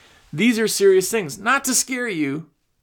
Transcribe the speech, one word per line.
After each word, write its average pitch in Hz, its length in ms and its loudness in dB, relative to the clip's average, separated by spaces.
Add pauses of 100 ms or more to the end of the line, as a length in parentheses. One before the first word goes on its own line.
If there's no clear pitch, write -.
(320)
these 214 260 2
are 220 100 0
serious 190 420 4
things. 185 280 -4
Not 254 260 -2
to 262 100 -2
scare 247 340 -2
you, 151 420 -4 (320)